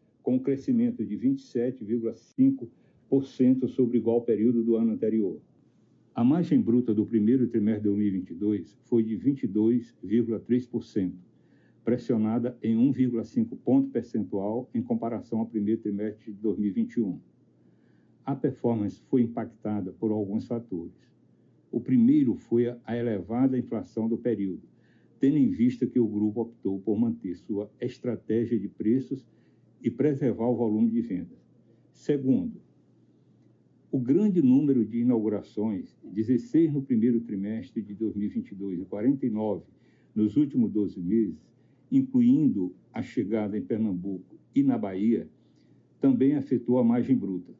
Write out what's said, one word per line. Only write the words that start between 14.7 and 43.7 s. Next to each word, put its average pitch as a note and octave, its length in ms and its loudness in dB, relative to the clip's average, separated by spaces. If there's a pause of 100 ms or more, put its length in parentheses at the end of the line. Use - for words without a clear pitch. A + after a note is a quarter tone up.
em A2+ 80 0
comparação A2+ 580 -4
ao A2+ 60 -2
primeiro A2 360 -2
trimestre G#2 500 -8
de G2+ 80 -16
dois G#2 180 -2
mil G#2 120 -2
e - 20 0
vinte A2+ 220 -2
e A#2+ 80 0
um. F2+ 180 -4 (1040)
A C#3 100 -6
performance A2+ 760 -2
foi B2 140 4
impactada G#2+ 680 -6
por A2 180 -4
alguns G#2 380 -4
fatores. F2 460 -8 (760)
O - 120 -4
primeiro B2+ 540 4
foi A#2+ 340 0
a, A#2+ 160 -10
a A#2 100 -4
elevada A#2 600 -2
inflação A2+ 500 -4
do A2+ 100 -2
período, G2 480 -4 (540)
tendo C#3+ 160 2
em C3 140 4
vista A#2 360 0
que B2 140 0
o A2 80 4
grupo G#2 360 -2
optou G2 360 -6
por G2+ 180 -2
manter A2 380 -2
sua G#2 340 -8 (120)
estratégia A#2 760 -2
de G2 120 -4
preços B2+ 580 -2 (540)
e - 100 -2
preservar C3 560 0
o A#2+ 80 0
volume A2 340 2
de A2+ 120 0
vendas. - 500 -10 (400)
Segundo, B2+ 720 -2 (1300)
o C3+ 80 -2
grande F3 420 2
número C3 440 4
de A#2 160 -2
inaugurações, G#2+ 1000 -2
dezesseis B2 680 0
no C#3+ 100 -2
primeiro A#2 380 2
trimestre A2 600 -6
de G2+ 120 -14
dois G2+ 220 -4
mil G#2 120 -4
e - 20 -6
vinte - 220 -8
e G2+ 40 -14
dois F#2+ 240 -8
e F#2 60 -8
quarenta C3 400 -2
e A#2+ 40 -2
nove G#2+ 360 -4 (500)
nos G#2+ 220 0
últimos B2 340 2
doze F#2+ 300 -4
meses, F#2+ 500 -2 (400)
incluindo B2+ 840 2 (180)
a A#2 120 -8
chegada G#2+ 520 -4
em G#2 60 -4
Pernambuco G2 760 -4 (160)